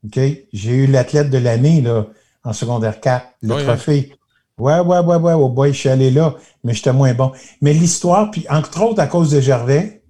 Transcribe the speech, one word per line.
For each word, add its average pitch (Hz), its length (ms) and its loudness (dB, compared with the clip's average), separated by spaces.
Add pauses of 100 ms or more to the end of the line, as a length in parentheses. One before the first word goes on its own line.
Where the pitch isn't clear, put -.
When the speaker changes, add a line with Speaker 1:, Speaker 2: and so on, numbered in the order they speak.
Speaker 1:
OK ? 107 140 -6 (340)
J'ai 104 180 -6
eu 135 160 2
l'athlète 143 420 0
de 131 80 0
l'année, 123 440 2
là, 117 260 -2 (360)
en 113 100 -8
secondaire 113 480 -4
quatre, 127 260 -2 (140)
le 113 140 -4
Speaker 2:
Oui, 147 60 -4
hein ? 139 40 -4
Speaker 1:
trophée. 139 480 -2 (440)
Ouais, 143 220 0
ouais, 180 200 2
ouais, 175 160 2
ouais, 170 180 2
oh 143 160 2
boy, 135 240 0
je - 60 -6
suis 139 100 -2
allé 131 220 2
là, 156 240 2 (280)
mais 120 100 -2
j'étais 123 200 -2
moins 131 200 2
bon. 131 180 -2 (300)
Mais 147 120 2
l'histoire, 175 560 0
puis 165 200 -8
entre 156 340 -2
autres 220 160 0
à 147 80 0
cause 165 240 0
de 147 100 4
Gervais 135 680 -2